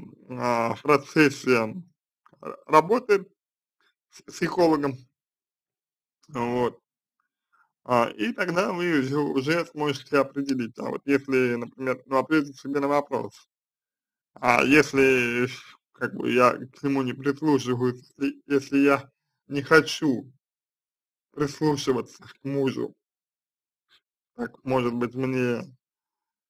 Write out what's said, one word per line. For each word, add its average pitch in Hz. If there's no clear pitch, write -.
а, 120
в -
процессе 131
р-, -
работы 196
с -
психологом. 156
Вот. 120
А, 120
и 220
тогда 190
вы 175
уже, 131
уже 151
сможете 147
определить, 135
а -
вот -
если, 135
например, 127
ну, 135
ответить 143
себе 139
на 139
вопрос, 139
а 120
если, 131
как -
бы, 120
я 123
к -
нему 139
не 123
прислушиваюсь, 127
если, 143
если 139
я 139
не 139
хочу 147
прислушиваться 143
к -
мужу, 135
так, -
может 127
быть, 120
мне 127